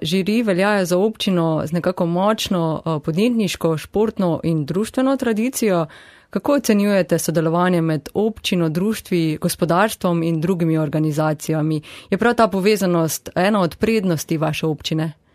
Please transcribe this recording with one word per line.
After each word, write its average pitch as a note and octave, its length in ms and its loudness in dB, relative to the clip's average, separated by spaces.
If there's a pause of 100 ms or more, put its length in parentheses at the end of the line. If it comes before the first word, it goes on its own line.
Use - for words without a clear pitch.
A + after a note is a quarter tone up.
Žiri F#3+ 400 0
veljajo G3+ 420 2
za F3+ 140 0
občino F3 680 0
z D3+ 60 -6
nekako F3 340 -2
močno, F3+ 800 0
eh, D#3 180 -2
podjetniško, F#3+ 720 0
športno G3+ 680 -2
in D#3+ 220 0
društveno B3+ 500 0
tradicijo. A3 720 0 (440)
Kako - 220 -2
ocenjujete G3+ 640 2
sodelovanje E3+ 640 2
med D#3 320 -2
občino, F#3+ 540 0
društvi, E3+ 720 -2
gospodarstvom F3 840 0
in E3 180 0
drugimi E3 380 0
organizacijami? D#3 1040 -2 (280)
Je G3 80 0
prav A#3 160 2
ta A3+ 140 4
povezanost F3+ 840 0
ena G3+ 260 2
od E3+ 160 0
prednosti F#3+ 640 0
vaše D#3 280 -2
občine? D#3+ 460 -2 (220)